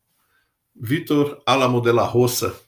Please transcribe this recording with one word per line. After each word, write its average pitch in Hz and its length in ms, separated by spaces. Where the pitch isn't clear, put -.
Vítor 143 720
Álamo 123 360
de 117 100
la 117 120
Rosa. 123 520